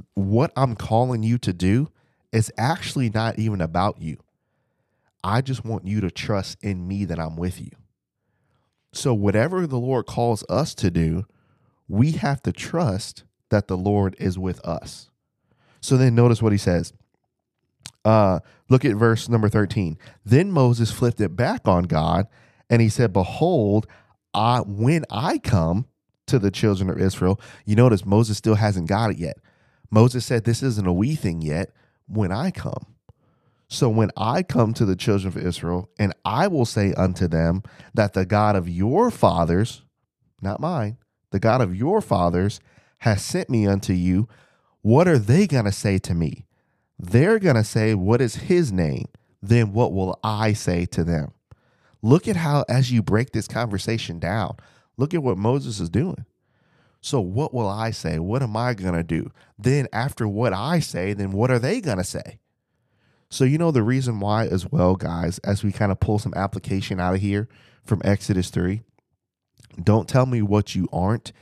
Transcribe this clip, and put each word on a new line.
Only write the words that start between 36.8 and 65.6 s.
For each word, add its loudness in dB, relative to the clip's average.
unto 0
them 0
that 0
the 0
God 2
of -2
your 0
fathers, 2
not -6
mine, -4
the -2
God 2
of -2
your 0
fathers 0
has 0
sent -4
me 2
unto 0
you, 2
what 6
are 4
they 4
gonna 0
say 0
to -4
me? -4
They're 4
gonna 4
say, 0
"What 2
is -2
his 0
name?" -2
Then 4
what 0
will -2
I 0
say -2
to -4
them? -2
Look 4
at 0
how, 0
as 2
you 2
break 0
this -6
conversation -4
down, -4
look -2
at -2
what -2
Moses -2
is -4
doing. -2
So -2
what -4
will -2
I -4
say? -6
What -4
am -4
I -2
gonna -4
do? -4
Then 0
after -4
what -2
I -2
say, -4
then -4
what 0
are 2
they -2
gonna -4
say? -10
So 0
you 2
know 2
the 4
reason 0
why 0
as -2
well, 4
guys, -4
as -2